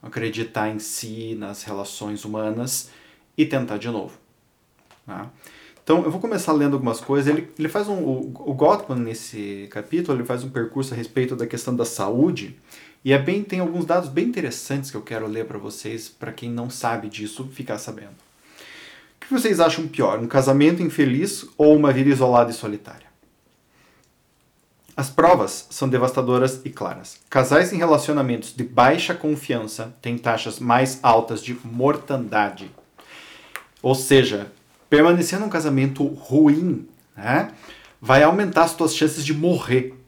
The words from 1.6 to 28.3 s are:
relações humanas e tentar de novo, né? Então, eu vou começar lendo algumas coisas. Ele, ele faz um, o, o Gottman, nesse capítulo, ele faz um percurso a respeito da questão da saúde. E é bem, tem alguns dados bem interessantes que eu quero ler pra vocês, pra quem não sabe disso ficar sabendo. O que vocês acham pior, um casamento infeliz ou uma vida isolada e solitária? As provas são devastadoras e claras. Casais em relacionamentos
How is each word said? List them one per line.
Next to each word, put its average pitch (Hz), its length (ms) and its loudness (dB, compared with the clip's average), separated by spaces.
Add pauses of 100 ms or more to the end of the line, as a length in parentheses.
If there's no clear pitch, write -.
relações 104 640 -10
humanas 110 640 -6 (480)
e 156 80 2
tentar 123 320 -4
de 113 120 -8
novo, 98 280 -10 (920)
né? 101 220 -14 (520)
Então, 165 220 2
eu 156 80 -2
vou 185 80 -6
começar 196 320 -4
lendo 143 220 2
algumas 123 260 -2
coisas. 143 340 0
Ele, 160 240 -4
ele 156 120 -4
faz 208 180 -4
um, 202 120 -4
o, 131 400 -4
o 143 140 -6
Gottman, 151 460 2
nesse 104 720 -10
capítulo, 151 460 -4
ele 120 80 -4
faz 127 180 -4
um 135 60 -8
percurso 131 440 -6
a 120 40 -6
respeito 127 360 -4
da 117 140 -6
questão 120 260 -6
da 117 120 0
saúde. 113 760 -2 (460)
E 131 80 4
é 139 40 6
bem, 180 240 0
tem 185 200 -6
alguns 170 240 -4
dados 170 240 0
bem 165 160 -2
interessantes 143 680 -6
que 123 60 -10
eu 104 40 -10
quero 110 260 -8
ler 110 180 -6
pra 110 120 -12
vocês, 110 520 -12
pra 110 240 -14
quem 120 180 -10
não 120 180 -6
sabe 113 380 -6
disso 107 460 -12
ficar 117 240 -10
sabendo. 107 400 -16 (1000)
O - 100 -20
que - 80 -6
vocês 220 280 2
acham 160 260 2
pior, 110 320 0
um 117 80 -6
casamento 139 560 4
infeliz 147 600 0 (120)
ou 151 160 8
uma 147 200 6
vida 135 160 4
isolada 127 420 4
e - 20 -6
solitária? - 540 -10 (1900)
As 135 140 -6
provas 160 580 4
são - 180 -4
devastadoras 127 800 2
e - 60 -10
claras. - 480 -10 (100)
Casais 143 420 4
em 202 60 -4
relacionamentos 143 760 0